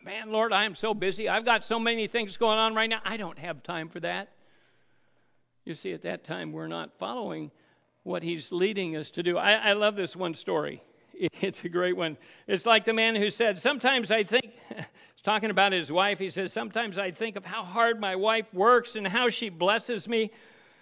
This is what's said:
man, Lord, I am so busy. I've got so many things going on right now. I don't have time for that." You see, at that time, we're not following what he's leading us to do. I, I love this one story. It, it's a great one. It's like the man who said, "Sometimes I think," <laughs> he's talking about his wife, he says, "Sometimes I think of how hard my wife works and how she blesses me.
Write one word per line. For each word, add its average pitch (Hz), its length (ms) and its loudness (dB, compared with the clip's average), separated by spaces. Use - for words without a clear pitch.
man, 220 280 -10
Lord, 220 220 2
I 202 120 4
am 202 100 -4
so 220 180 -2
busy. 196 340 -2
I've 208 180 0
got 226 180 4
so 226 160 0
many 226 280 0
things 214 300 -4
going 220 220 4
on 220 160 2
right 220 140 2
now. 220 140 -4
I 208 140 -6
don't 170 220 -10
have 156 240 -8
time 165 260 -8
for 170 120 -12
that." 180 280 -6
You 165 120 -10
see, 185 180 -8
at 165 80 -12
that 170 240 -8
time, 165 260 -8
we're 160 160 -10
not 165 320 -8
following 185 500 -8
what 180 180 -4
he's 165 300 -6
leading 185 460 -2
us 151 140 -10
to 175 120 -6
do. 170 140 2
I, 190 160 6
I 220 200 4
love 208 220 2
this 185 180 -4
one 175 200 -4
story. 147 500 -4
It, 180 260 -2
it's - 240 -4
a 175 60 -6
great 180 260 0
one. 165 220 -4
It's 196 180 0
like 220 180 6
the 226 80 0
man 226 240 2
who 208 140 2
said, 214 300 0
"Sometimes 247 520 2
I 220 120 4
think," 220 280 0
<laughs> - 140 -14
he's - 480 -16
talking 214 280 0
about 196 200 6
his 170 180 0
wife, 185 300 2
he 190 120 -4
says, 180 200 -4
"Sometimes 220 460 -4
I 190 140 -4
think 220 260 -6
of 190 80 -14
how 175 180 -8
hard 220 380 2
my 190 160 -2
wife 220 360 2
works 233 440 4
and 202 100 -4
how 233 220 2
she 226 180 -4
blesses 196 580 0
me. 220 260 0